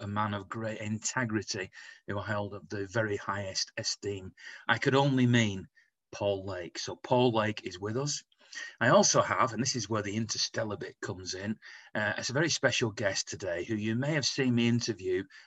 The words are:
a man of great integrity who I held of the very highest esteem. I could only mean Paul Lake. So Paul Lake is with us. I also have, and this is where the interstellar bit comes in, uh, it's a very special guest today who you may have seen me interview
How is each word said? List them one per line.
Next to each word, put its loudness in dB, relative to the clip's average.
a -8
man 0
of -6
great -6
integrity -2
who -4
I -6
held -2
of -14
the -4
very 0
highest -4
esteem. -6
I 2
could 2
only 6
mean 4
Paul -2
Lake. -8
So -8
Paul 4
Lake 0
is -10
with -4
us. -4
I 4
also 6
have, 2
and -2
this 0
is -4
where 0
the -2
interstellar -2
bit -10
comes -8
in, -4
uh, 0
it's -4
a -6
very 2
special 2
guest -2
today -4
who -4
you 0
may 0
have 0
seen 2
me 4
interview 0